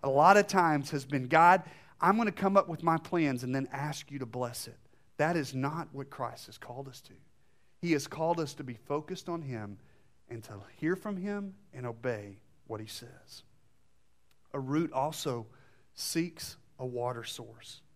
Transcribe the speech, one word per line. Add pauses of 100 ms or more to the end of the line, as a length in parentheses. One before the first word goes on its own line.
a
lot
of
times,
has
been,
"God, (360)
I'm
gonna
come
up
with
my
plans
and
then
ask
you
to
bless
it." (380)
That
is
not
what
Christ
has
called
us
to. (680)
He
has
called
us
to
be
focused
on
him (500)
and
to (140)
hear
from
him (180)
and
obey (240)
what
he
says. (1080)
A
root
also (460)
seeks (220)
a
water
source. (140)